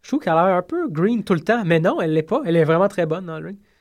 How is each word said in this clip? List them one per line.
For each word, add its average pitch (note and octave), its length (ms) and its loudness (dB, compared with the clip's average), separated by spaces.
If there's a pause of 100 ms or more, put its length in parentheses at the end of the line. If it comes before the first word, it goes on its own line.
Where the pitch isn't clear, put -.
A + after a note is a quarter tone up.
Je - 60 -20
trouve C#4+ 100 -2
qu'elle E3+ 140 -2
a E3+ 120 4
l'air F#3+ 120 2
un F3+ 40 0
peu D#4+ 280 -6
green G3 340 0
tout G3 100 0
le D#3+ 60 2
temps, A3+ 260 0
mais E3 140 2
non, A#3+ 220 0
elle D#3+ 120 0
l'est D#3 80 2
pas, A#3+ 240 -2
elle E3+ 100 0
est E3 100 6
vraiment E3 220 2
très F3 200 -2
bonne F3 180 -6
dans D#3+ 140 -12
le D#3+ 80 -12
ring. G3+ 100 -14 (240)